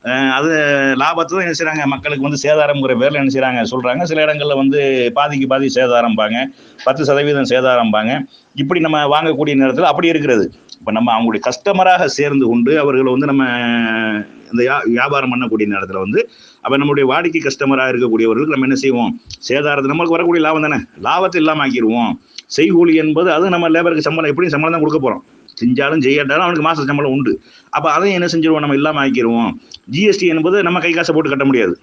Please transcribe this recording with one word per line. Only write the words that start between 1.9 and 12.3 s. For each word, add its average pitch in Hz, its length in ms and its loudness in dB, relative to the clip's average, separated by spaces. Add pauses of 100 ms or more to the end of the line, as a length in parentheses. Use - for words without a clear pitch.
மக்களுக்கு 139 340 -4
வந்து 143 140 -4
சேதாரம்ங்கிற 147 580 2
பேர்ல 147 220 0
என்ன 135 140 0
செய்றாங்க, 127 260 0 (100)
சொல்றாங்க. 127 340 -2
சில 160 200 -2
இடங்கள்ல 147 320 0
வந்து 139 240 2 (340)
பாதிக்கு 143 380 0
பாதி 135 240 0
சேதாரம்பாங்க, 117 640 2 (460)
பத்து 139 240 0
சதவீதம் 143 440 0
சேதாரம்பாங்க. 120 600 2 (440)
இப்படி 156 240 0
நம்ம 156 180 0 (160)
வாங்கக்கூடிய 151 480 0
நேரத்துல 135 300 2
அப்படி 165 200 2
இருக்கிறது. 139 320 2 (340)
இப்ப - 140 -6
நம்ம 117 220 2
அவங்களுடைய 113 300 0
கஸ்டமராக 185 720 2
சேர்ந்து 139 300 0